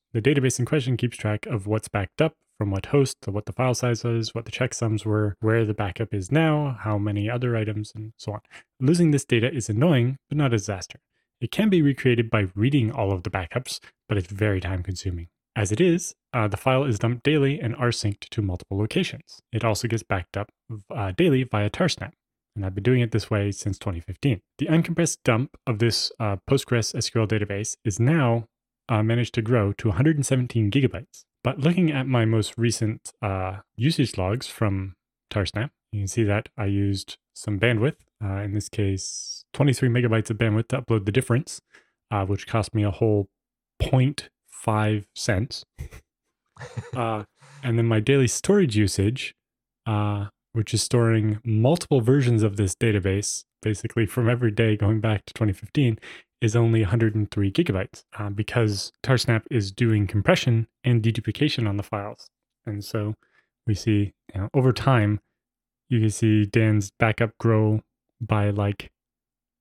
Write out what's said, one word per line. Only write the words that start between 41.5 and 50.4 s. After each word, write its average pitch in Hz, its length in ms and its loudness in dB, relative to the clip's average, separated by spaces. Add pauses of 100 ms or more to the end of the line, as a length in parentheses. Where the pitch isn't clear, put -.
uh, 101 140 0
which 98 200 -4
cost 113 300 -2
me 104 80 2
a 104 80 0
whole 104 380 0 (500)
point - 500 0 (180)
five 107 680 -2
cents. - 500 -4 (120)
<laughs> - 80 -12 (1080)
Uh, 113 300 -4 (400)
and 117 140 0
then 113 80 4
my 110 160 4
daily 135 260 4
storage 185 480 2
usage, 104 580 2 (520)
uh, 104 400 -2 (260)